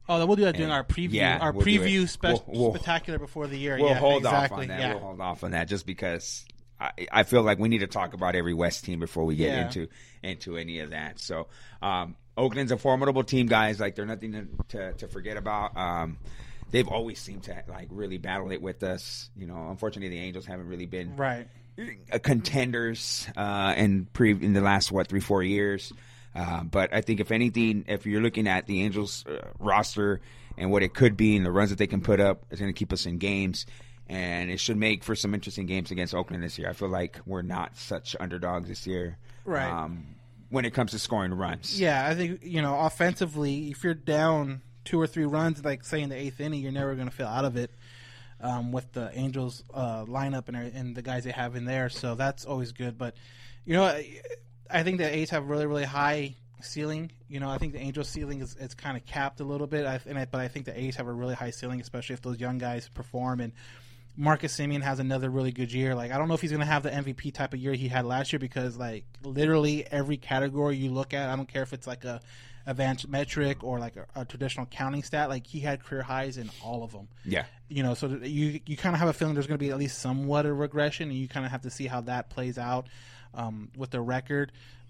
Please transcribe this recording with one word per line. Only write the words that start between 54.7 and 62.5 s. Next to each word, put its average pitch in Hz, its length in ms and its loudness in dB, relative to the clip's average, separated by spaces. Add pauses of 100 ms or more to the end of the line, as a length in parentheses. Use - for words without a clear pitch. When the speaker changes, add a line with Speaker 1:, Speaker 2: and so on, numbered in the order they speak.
Speaker 1:
I 165 140 4
think 185 140 2
the 156 140 2
A's 156 180 0
have 143 180 0
really, 147 180 2
really 147 180 0
high 143 520 0 (240)
ceiling. 156 500 -6 (180)
You 139 120 -6
know, 139 100 -4
I 135 80 -2
think 147 140 0
the 143 80 -10
Angels' 139 280 -4
ceiling 143 320 -6
is, 127 140 -10
is 131 200 -12
kinda 131 260 -6
capped 139 400 -4
a 147 40 -6
little 143 220 -4
bit. 147 180 -2
I, 131 220 -2
and 143 100 -8
I, 131 100 -4
but 131 140 -4
I 127 60 -2
think 127 200 -10
the 120 120 -8
A's 131 160 -4
have 127 140 -6
a 120 40 -4
really 123 220 -4
high 120 160 -6
ceiling, 123 300 -6
especially 120 340 -8
if 120 80 -10
those 123 160 -6
young 123 200 -4